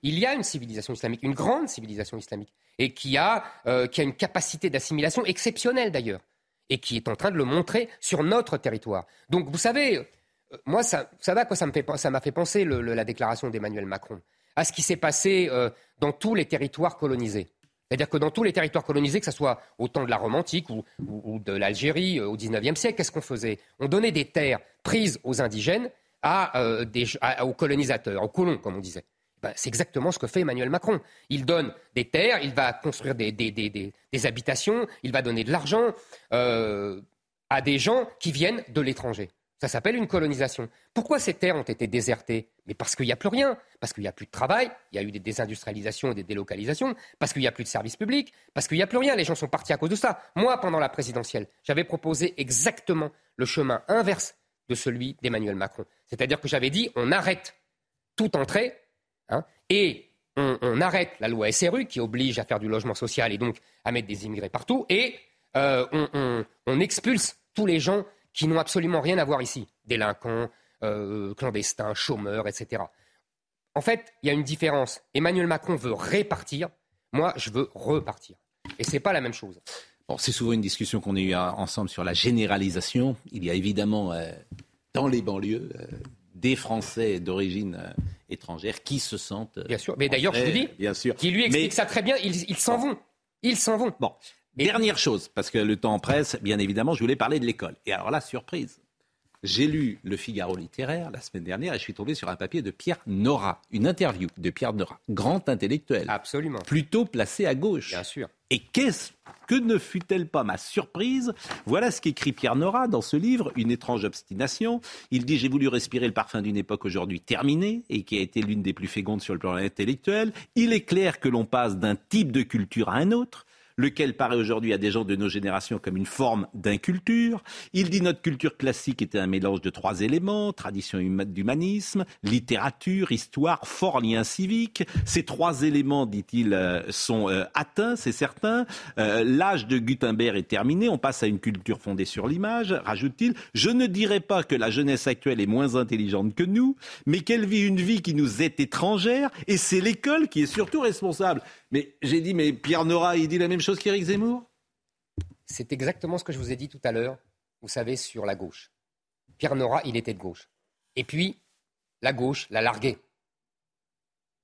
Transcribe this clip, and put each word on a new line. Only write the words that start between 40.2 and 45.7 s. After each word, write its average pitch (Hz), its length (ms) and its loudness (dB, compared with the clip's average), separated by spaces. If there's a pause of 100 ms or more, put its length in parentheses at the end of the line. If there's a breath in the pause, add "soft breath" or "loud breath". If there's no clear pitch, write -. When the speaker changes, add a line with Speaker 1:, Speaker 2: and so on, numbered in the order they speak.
Speaker 1:
Pourquoi 233 260 2
ces - 140 -2
terres 180 220 2
ont 139 80 -2
été 117 240 -2
désertées ? 113 600 -2 (180)
Mais 101 80 -8
parce - 200 -4
qu'il 127 120 -2
n'y 117 40 2
a - 40 2
plus - 140 -2
rien, 254 280 2 (220 soft breath)
parce - 140 -6
qu'il 107 80 -10
n'y 101 60 -4
a 90 40 -4
plus - 160 -16
de - 40 -20
travail, 214 400 2 (200)
il - 40 -10
y 101 40 -2
a 101 40 -2
eu 104 80 -6
des 101 80 -10
désindustrialisations 107 920 -4